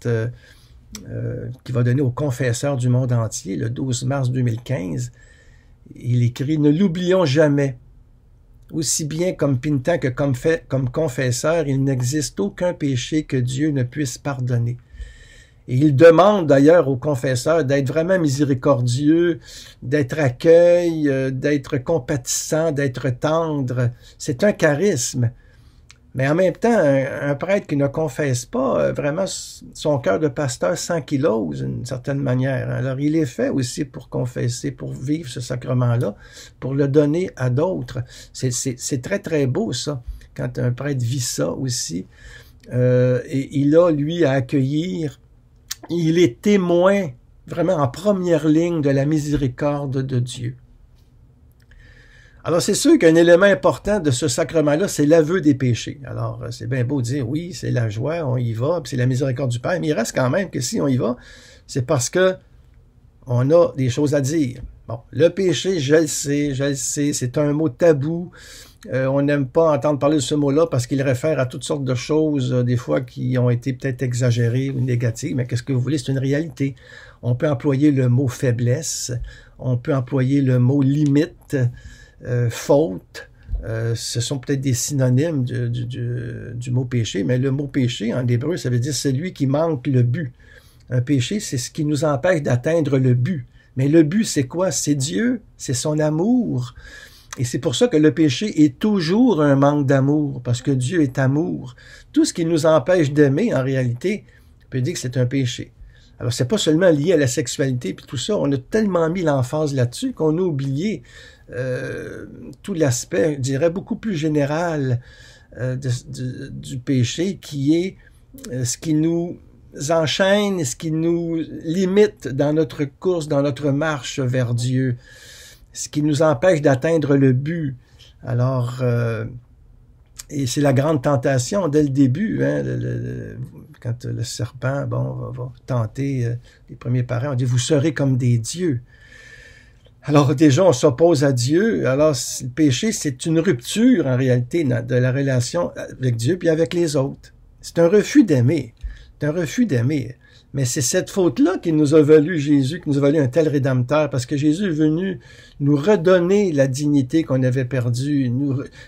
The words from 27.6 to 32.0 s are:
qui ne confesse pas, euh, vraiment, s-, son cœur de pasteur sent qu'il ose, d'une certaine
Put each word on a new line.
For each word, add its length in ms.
qui 100
ne 100
confesse 600
pas, 340
euh, 140
vraiment, 300
s-, 380
son 240
cœur 200
de 100
pasteur 500
sent 280
qu'il 200
ose, 360
d'une 220
certaine 340